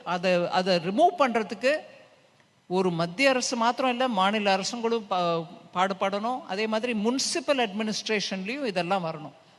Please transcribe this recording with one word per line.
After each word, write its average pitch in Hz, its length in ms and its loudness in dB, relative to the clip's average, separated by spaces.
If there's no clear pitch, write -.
அதை, 175 460 0
அதை 185 260 2
ரிமூவ் 202 440 4
பண்றதுக்கு 233 560 2
ஒரு 180 240 2
மத்திய 170 380 2
அரசு 254 260 0
மாத்திரம் 233 340 2
இல்ல, 247 180 0
மாநில 202 500 2
அரசுங்களும் 226 520 -2
பா-, 170 360 0
பாடுபடணும். 202 720 -2
அதே 202 220 -4
மாதிரி 220 260 -2
முனிசிபல் 247 720 0
அட்மினிஸ்ட்ரேஷன்லயும் 214 1000 -4
இதெல்லாம் 180 400 -2
வரணும். 156 260 -8